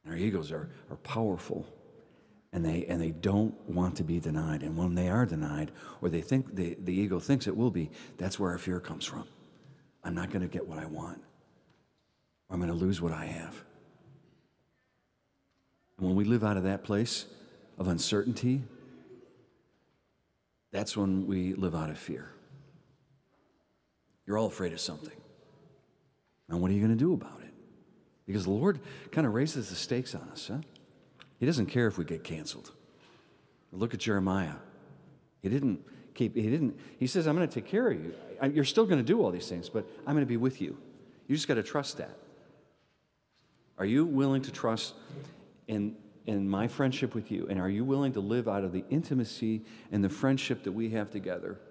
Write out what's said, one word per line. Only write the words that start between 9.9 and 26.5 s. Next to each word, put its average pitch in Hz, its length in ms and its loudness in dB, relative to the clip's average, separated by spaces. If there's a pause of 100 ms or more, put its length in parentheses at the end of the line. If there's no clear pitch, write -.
"I'm 87 120 -4
not 87 160 -2
gonna 90 180 0
get - 180 -4
what 80 120 -8
I 80 80 -8
want. 80 320 -10 (1300)
Or 95 60 -6
I'm 90 60 0
gonna 85 120 0
lose 87 300 2
what 82 100 0
I 80 140 -6
have." 80 360 -10 (2250)
And 92 80 0
when 92 100 4
we 104 80 4
live 110 200 4
out 104 120 4
of 92 60 2
that 95 200 0
place 107 440 0 (500)
of 92 100 0
uncertainty, 113 760 2 (2000)
that's 98 260 -4
when 98 300 2
we 92 260 0
live 92 220 0
out 78 160 -2
of 76 80 -8
fear. - 340 -10 (1900)
You're 104 140 0
all 110 80 4
afraid 90 260 -2
of 82 80 -8
something. 78 400 -8 (1300)
Now, 85 80 -2